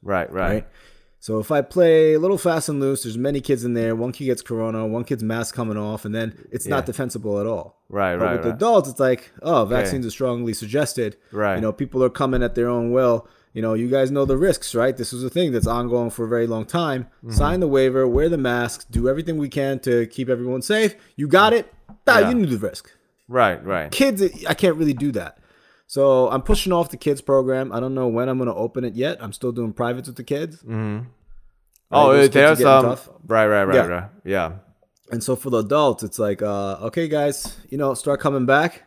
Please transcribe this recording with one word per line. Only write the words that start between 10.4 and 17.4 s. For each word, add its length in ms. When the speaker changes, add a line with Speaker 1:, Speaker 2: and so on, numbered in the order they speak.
Speaker 2:
suggested. 640
Speaker 1:
Right. 220
Speaker 2:
You 60
know, 120
people 320
are 40
coming 320
at 140
their 140
own 240
will. 340
You 100
know, 120
you 160
guys 220
know 120
the 140
risks, 360
right? 220
This 160
is 140
a 40
thing 220
that's 160
ongoing 420
for 140
a 60
very 180
long 160
time. 440
Speaker 1:
Mm-hmm. 140
Speaker 2:
Sign 280